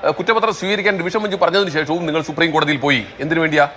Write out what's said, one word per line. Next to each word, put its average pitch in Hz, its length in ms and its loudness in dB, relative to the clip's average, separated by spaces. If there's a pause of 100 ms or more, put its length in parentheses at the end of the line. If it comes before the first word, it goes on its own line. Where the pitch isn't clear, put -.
ഏഹ്, 151 100 2
കുറ്റപത്രം 220 400 0
സ്വീകരിക്കാൻ 202 420 0
ഡിവിഷൻ 180 220 -2
ബെഞ്ച് 208 180 -2
പറഞ്ഞതിന് 175 340 2
ശേഷവും 156 360 -2
നിങ്ങൾ 156 160 -2
സുപ്രീം 160 280 0
കോടതിയിൽ 151 260 2
പോയി. 127 280 0 (160)
എന്തിനു 160 200 0
വേണ്ടിയാ? 151 360 4